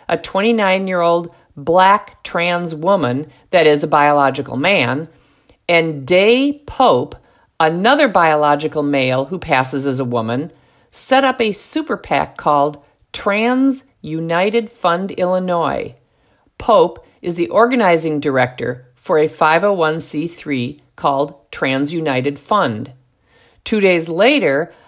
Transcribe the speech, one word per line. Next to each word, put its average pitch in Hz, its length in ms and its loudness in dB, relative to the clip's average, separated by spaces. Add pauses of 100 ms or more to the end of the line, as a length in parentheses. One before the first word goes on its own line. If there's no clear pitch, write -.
a 160 100 -2
twenty-nine-year-old 190 1160 0 (220)
black 185 680 2
trans 175 520 -4
woman, 151 560 -2 (180)
that 170 160 4
is, 147 180 4
a 165 40 -4
biological 143 680 2
man, 147 520 0 (600)
and 160 380 0
Day 240 600 2
Pope, 160 500 0 (440)
another 202 480 2
biological 151 760 0
male 135 420 0
who 170 140 -10
passes 135 460 -2
as 131 140 -2
a 135 60 -2
woman, 120 460 -4 (400)
set - 320 0
up 254 180 -2
a 214 100 -2
super 302 460 -6
pac - 400 -4
called 147 460 0 (300)
Trans 254 720 0 (180)
United 170 680 -2
Fund 185 420 -4
Illinois. 180 840 -4 (640)
Pope 180 480 2 (160)
is 175 140 -6
the 170 140 -2
organizing 180 680 2
director 131 760 -2
for - 220 -2
a 151 100 2
five 160 360 2
oh 202 100 2
one 160 280 -2
C 160 260 -6
three 139 540 -8 (140)
called 147 380 -2 (180)
Trans 139 400 -4
United 143 460 -4
Fund. 127 560 -2 (680)
Two 220 160 -2
days 180 280 2
later, 170 640 0 (160)